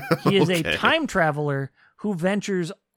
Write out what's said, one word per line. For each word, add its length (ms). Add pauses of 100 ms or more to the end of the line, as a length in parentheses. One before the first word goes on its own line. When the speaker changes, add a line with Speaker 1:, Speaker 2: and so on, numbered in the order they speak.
(240)
Speaker 1:
He 140
is 120
Speaker 2:
Okay. 180
Speaker 1:
a 100
time 280
traveler 680 (260)
who 180
ventures 560 (260)